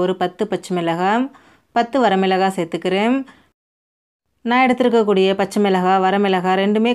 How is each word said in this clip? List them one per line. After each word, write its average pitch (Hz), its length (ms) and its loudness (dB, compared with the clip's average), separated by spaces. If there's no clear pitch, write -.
ஒரு 185 120 0
பத்து 180 280 -4
பச்சை 180 260 -8
மிளகாய், 180 500 -2
பத்து 233 280 -2
வரமிளகாய் 190 520 0
சேர்த்துக்கிறேன். 185 580 -2
நான் 254 160 4
எடுத்திருக்கக்கூடிய 214 760 2
பச்சை 196 240 -2
மிளகாய், 190 400 2
வரமிளகாய் 185 580 0
ரெண்டுமே 220 320 0